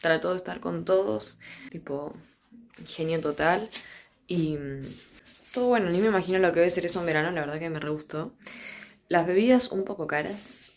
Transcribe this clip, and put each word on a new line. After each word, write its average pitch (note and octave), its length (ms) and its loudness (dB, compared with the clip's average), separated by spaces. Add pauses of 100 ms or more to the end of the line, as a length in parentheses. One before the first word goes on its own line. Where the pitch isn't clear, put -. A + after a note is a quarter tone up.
trató E3 320 2
de F#3 60 -2
estar F3+ 200 -10
con E3+ 260 -6
todos, G3 540 0 (320)
tipo, C#3+ 420 -8 (720)
genio D#3+ 360 -4
total. D#3+ 480 0 (580)
Y, D#3+ 300 0
mm, C#3 240 -8 (720)
todo B3 160 0
bueno, A3 220 4
ni F3 100 4
me G#3+ 80 6
imagino F#3 320 2
lo F3 120 6
que E3+ 60 0
debe E3+ 120 6
ser E3+ 160 0
eso F3 140 0
en E3+ 60 -2
verano, D#3 240 2
la E3+ 120 -2
verdad D3 180 -4
que E3 100 -6
me D#3 80 -4
re D3 120 -6
gustó. D3+ 440 -6 (760)
Las E3+ 160 4
bebidas A3+ 460 6
un F#3+ 140 -2
poco E3+ 240 -6
caras, D#3+ 680 -4